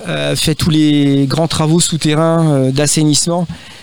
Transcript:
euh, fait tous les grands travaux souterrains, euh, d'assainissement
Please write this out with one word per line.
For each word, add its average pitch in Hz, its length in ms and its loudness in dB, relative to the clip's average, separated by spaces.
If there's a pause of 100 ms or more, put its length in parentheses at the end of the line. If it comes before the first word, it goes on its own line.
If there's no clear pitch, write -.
euh, 147 300 -4
fait 156 180 -2
tous - 160 -2
les 147 560 2
grands 160 220 0
travaux 160 320 0
souterrains, 165 680 0
euh, 135 200 0
d'assainissement 151 760 0 (360)